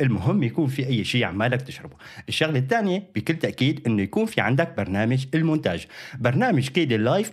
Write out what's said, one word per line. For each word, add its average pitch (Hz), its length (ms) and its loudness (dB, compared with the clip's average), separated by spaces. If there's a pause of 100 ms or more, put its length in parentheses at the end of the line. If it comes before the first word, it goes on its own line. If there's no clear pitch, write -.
المهم 135 420 2
يكون 135 240 0
في 131 200 -2
أي 117 180 0
شيء 120 200 0
عمالك 113 380 0
تشربه. - 340 -16 (320)
الشغلة 156 300 0
الثانية 190 560 0
بكل 160 200 -2
تأكيد 127 520 0
إنه 107 160 2
يكون 208 240 0
في 220 140 -4
عندك 135 360 2
برنامج 107 580 0
المونتاج. 156 520 0 (320)
برنامج 135 500 2
كي 170 160 0
دي 120 120 2
لايف، 143 360 2